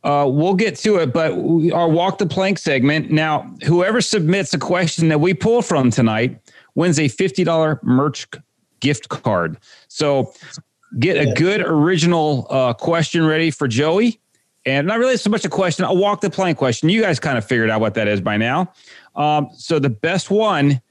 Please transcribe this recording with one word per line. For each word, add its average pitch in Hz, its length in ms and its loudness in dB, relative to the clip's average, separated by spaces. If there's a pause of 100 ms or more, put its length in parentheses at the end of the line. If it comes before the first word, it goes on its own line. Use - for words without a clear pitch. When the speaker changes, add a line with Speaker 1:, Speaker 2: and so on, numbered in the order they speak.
Speaker 1:
uh, 143 200 2
we'll 151 300 2
get 202 220 0
to 208 220 2
it, 147 140 0
but 160 240 0
we, 165 360 2
our 170 160 2
Walk 180 300 0
the 202 80 0
Plank 190 340 -2
segment. 143 500 0
Now, 156 420 0 (120)
whoever 185 360 2
submits 185 540 0
a 151 40 -2
question 170 500 0
that 151 100 2
we 175 160 2
pull 233 280 2
from 135 280 0
tonight 113 480 0 (380)
wins 165 240 2
a 147 80 2
fifty 190 340 -2
dollar 160 400 0
merch 131 500 0
c-, - 80 -20 (380)
gift - 300 -2
card. 87 500 -2 (300)
So 143 440 -2 (680)
get 170 160 0
a 147 100 2
Speaker 2:
Yeah. 110 80 0
Speaker 1:
good 190 260 0
original, 160 920 0
uh, 127 240 0
question 165 520 0
ready 156 240 2
for - 160 -4
Joey. 160 540 0 (440)
And 143 220 0
not 220 140 -2
really 254 160 2
so - 120 -2
much 165 160 -2
a 190 40 -4
question, 185 360 -2
a 156 100 -2
Walk 202 260 0
the 196 100 -2
Plank 180 280 -2
question. 135 300 0
You 220 140 2
guys 175 160 0
kinda 131 240 -2
figured 113 280 0
out 110 100 0
what 107 140 -2
that 110 120 0
is 104 140 0
by 104 160 -2
now. 131 360 -2 (440)
Um, 151 400 0
so 160 240 -2
the 131 100 0
best 165 400 -4
one 160 500 2 (100)